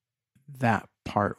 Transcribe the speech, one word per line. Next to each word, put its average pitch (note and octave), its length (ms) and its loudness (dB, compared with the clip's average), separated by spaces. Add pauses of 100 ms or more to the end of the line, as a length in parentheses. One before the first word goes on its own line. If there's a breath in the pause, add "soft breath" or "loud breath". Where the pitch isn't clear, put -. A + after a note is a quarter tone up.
(600)
that A2+ 280 2 (160)
part - 360 0